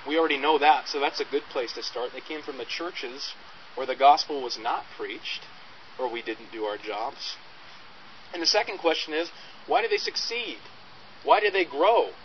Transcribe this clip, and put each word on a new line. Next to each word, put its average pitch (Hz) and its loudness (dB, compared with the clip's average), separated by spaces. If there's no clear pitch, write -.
We 151 0
already 156 4
know 147 4
that, 139 6
so 151 -4
that's 143 0
a 143 0
good - 0
place - -4
to 117 -8
start. 123 -4
They 131 -12
came 151 -8
from 135 -8
the 120 -6
churches - -8
where 131 -4
the 127 -2
gospel 139 6
was 120 -6
not 123 -2
preached, - -8
or 127 -2
we 117 -4
didn't 110 -6
do 107 -4
our 104 0
jobs. 104 -6
And 175 -6
the 160 0
second 208 2
question 160 2
is, 170 0
why 202 4
do 226 0
they 208 0
succeed? 208 -6
Why 165 8
do 208 4
they 190 4
grow? 156 6